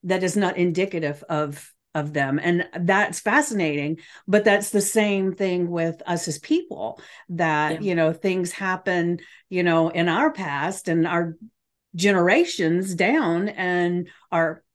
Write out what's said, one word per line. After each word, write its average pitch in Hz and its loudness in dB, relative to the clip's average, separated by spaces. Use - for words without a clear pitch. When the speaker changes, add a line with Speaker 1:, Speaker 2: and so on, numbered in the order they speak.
Speaker 1:
that 185 0
is 180 0
not 190 0
indicative 175 -2
of, 151 -6
of 151 -4
them. 143 0
And 175 0
that's 190 0
fascinating, 175 0
but 202 4
that's 208 2
the 202 0
same 196 0
thing 180 -2
with 165 -2
us 170 -2
as 147 -6
people, - -4
that, 160 0
Speaker 2:
Yeah. 160 -6
Speaker 1:
you 180 0
know, 160 4
things 180 -2
happen, 180 -2
you 180 0
know, 165 4
in 170 0
our 262 2
past 170 -6
and 165 2
our 170 -2
generations 185 2
down 190 2
and 175 0
our 165 0